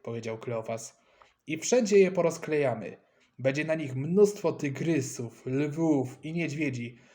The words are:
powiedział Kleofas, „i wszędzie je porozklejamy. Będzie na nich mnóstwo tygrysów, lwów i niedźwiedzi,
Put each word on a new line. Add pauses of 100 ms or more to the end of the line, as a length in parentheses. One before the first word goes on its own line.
powiedział
Kleofas, (480)
„i
wszędzie
je
porozklejamy. (420)
Będzie
na
nich
mnóstwo
tygrysów,
lwów
i
niedźwiedzi, (180)